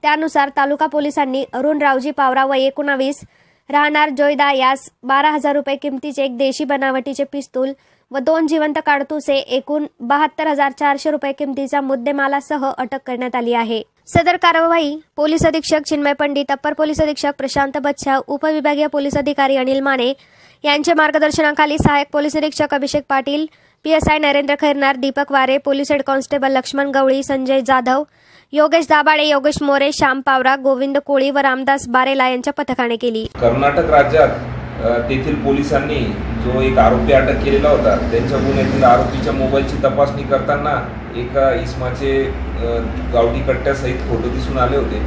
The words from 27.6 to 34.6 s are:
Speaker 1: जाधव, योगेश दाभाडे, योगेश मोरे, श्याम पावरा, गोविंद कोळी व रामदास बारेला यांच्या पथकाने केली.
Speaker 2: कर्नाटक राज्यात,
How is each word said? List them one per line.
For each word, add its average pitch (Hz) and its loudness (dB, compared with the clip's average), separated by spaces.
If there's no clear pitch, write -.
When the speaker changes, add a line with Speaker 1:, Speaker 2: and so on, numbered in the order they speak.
Speaker 1:
जाधव, 254 0
योगेश 302 4
दाभाडे, 302 4
योगेश 294 2
मोरे, 277 2
श्याम 269 0
पावरा, 262 4
गोविंद 269 0
कोळी 277 2
व 277 0
रामदास 269 0
बारेला 254 2
यांच्या 254 -2
पथकाने 247 -2
केली. 220 -4
Speaker 2:
कर्नाटक 139 0
राज्यात, 143 6